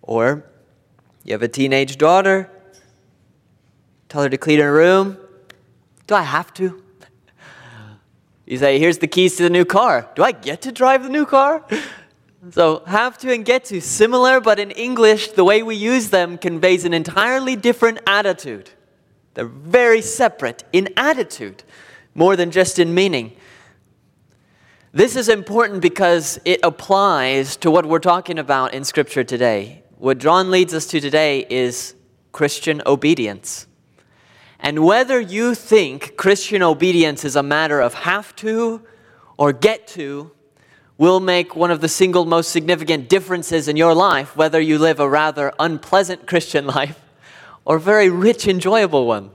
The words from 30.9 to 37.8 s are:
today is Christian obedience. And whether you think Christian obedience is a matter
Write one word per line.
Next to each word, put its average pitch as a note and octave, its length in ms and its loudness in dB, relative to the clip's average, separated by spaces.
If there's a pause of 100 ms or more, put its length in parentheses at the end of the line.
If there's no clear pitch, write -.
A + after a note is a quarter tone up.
today C#3+ 500 0
is B2 460 -6 (380)
Christian D3+ 520 -4
obedience. C3+ 840 -2 (960)
And D3+ 220 0
whether B3 340 2
you A3 360 -4
think E3 600 -2
Christian G3 440 0
obedience E3 640 0
is C3+ 100 -4
a C#3+ 60 2
matter D3 400 0